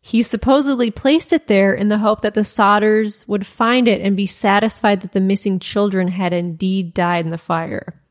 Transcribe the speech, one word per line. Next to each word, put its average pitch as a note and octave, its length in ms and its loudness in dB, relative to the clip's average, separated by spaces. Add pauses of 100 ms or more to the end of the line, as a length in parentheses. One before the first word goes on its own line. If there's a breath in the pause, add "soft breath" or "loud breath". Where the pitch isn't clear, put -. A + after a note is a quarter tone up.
He A3+ 200 0
supposedly B3 680 0
placed D#4 420 0
it D#4 140 -2
there G3 260 4
in G#3 140 -2
the G#3+ 100 2
hope G#3+ 240 0
that G#3 140 -4
the G#3+ 60 2
Sodders G#3 840 2
would G3+ 200 -4
find A#3+ 400 0
it G#3+ 140 2
and G3 140 0
be F#3+ 120 -2
satisfied G3+ 720 0
that - 120 -14
the G3 60 0
missing F#3+ 400 0
children F#3+ 480 -2
had F#3 240 -2
indeed F3 640 -4
died F3 320 -2
in E3 60 -4
the E3 80 -8
fire. - 600 -6 (120)